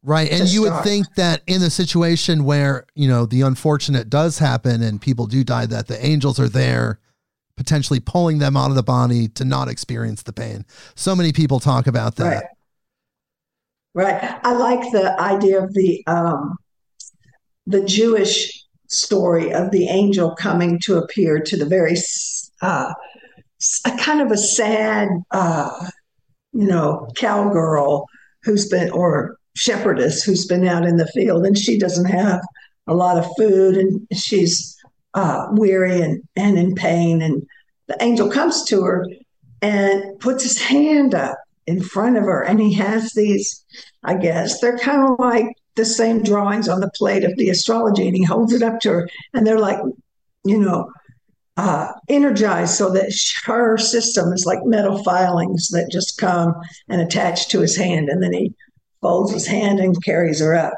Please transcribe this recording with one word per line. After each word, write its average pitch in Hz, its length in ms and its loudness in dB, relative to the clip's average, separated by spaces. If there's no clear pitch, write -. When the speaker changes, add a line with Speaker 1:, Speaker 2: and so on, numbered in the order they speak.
Speaker 1:
Right, 151 280 0
and 185 160 2
Speaker 2:
to 180 60 2
Speaker 1:
you 214 80 2
would 214 80 2
Speaker 2:
start. 165 140 -4
Speaker 1:
think 202 320 -2
that 170 300 0
in 185 160 0
the 175 80 2
situation 170 720 0
where, 139 420 0
you 143 120 0
know, 120 200 4
the 123 140 2
unfortunate 135 680 0
does 151 300 0
happen 123 420 0
and 107 180 -2
people 120 280 -2
do 131 160 0
die, 120 240 -2
that 113 200 -6
the 113 160 -10
angels 139 360 0
are 123 100 2
there 120 500 -2
potentially 143 440 -2
pulling 165 400 0
them 139 180 0
out 131 140 0
of 135 40 0
the 131 60 2
body 120 460 0
to 127 180 -8
not 131 220 -2
experience 113 560 -8
the - 100 -14
pain. 110 320 -10
So 190 200 -2
many 170 160 0
people 139 280 0
talk 131 260 0
about 117 300 -2
that. 170 100 -4
Speaker 2:
Right. 160 200 -2
Right. 190 500 -2
I 240 100 2
like 240 380 0
the 190 300 0
idea 196 400 2
of 190 120 -6
the, 185 340 2
um, 165 480 -2
the 196 160 2
Jewish 208 840 0
story 175 680 0
of 185 180 -2
the 180 180 2
angel 190 460 2
coming 175 440 0
to 180 180 0
appear 165 440 0
to 180 160 -4
the 151 80 -2
very 170 280 2
s-, - 560 -6
uh, 175 320 -2
s-, - 260 -4
a 247 120 -2
kind 302 240 0
of 233 100 2
a 208 60 2
sad, 214 720 0
uh, 175 580 -2
you 214 140 0
know, 156 400 0
cowgirl 160 920 0
who's 208 240 2
been, 175 240 0
or 160 460 -2
shepherdess 160 680 0
who's 185 220 0
been 180 200 2
out 175 200 2
in 170 100 2
the 160 120 2
field, 180 380 0
and 202 120 4
she 226 200 0
doesn't 180 320 0
have 185 320 0
a 160 80 0
lot 180 220 2
of 170 100 -2
food, 190 400 4
and 190 300 0
she's, - 580 -2
uh, 180 380 -2
weary 190 500 2
and, 156 220 -2
and 202 200 4
in 180 160 2
pain. 170 480 2
And 151 240 -2
the - 140 -6
angel 226 300 2
comes 320 340 0
to 196 180 2
her 180 220 0
and 196 600 0
puts 254 220 -2
his - 180 -2
hand 285 520 4
up 139 240 -4
in 175 160 -2
front 233 340 0
of 202 60 2
her. 175 180 0
And 220 200 2
he 208 140 4
has 220 360 0
these, 208 520 0
I 180 100 0
guess, 170 460 -2
they're 240 160 2
kind 277 260 2
of 254 160 2
like 240 280 2
the 220 80 0
same 226 400 0
drawings 208 460 0
on 180 100 0
the 175 160 -2
plate 196 300 0
of 185 120 0
the 214 120 2
astrology. 202 580 0
And 185 80 0
he 185 80 2
holds 226 300 2
it 240 100 2
up 226 160 -2
to 214 100 0
her, 175 200 0
and 240 120 2
they're 220 140 4
like, 202 200 0
you 202 120 4
know, 190 320 0
uh, 180 340 -2
energized 208 680 2
so 196 180 2
that 190 180 0
sh-, - 340 -4
her 220 320 2
system 214 540 0
is 190 140 -2
like - 180 -2
metal 202 400 0
filings 180 680 0
that 170 220 -2
just - 260 -4
come 175 380 0
and 175 140 -2
attach 170 480 -2
to 202 100 2
his 165 160 2
hand. 175 320 0
And 180 160 0
then 180 80 0
he - 220 -2
folds 190 320 0
his 170 120 -6
hand 202 360 0
and 180 240 0
carries 160 340 0
her 156 160 2
up. 165 220 0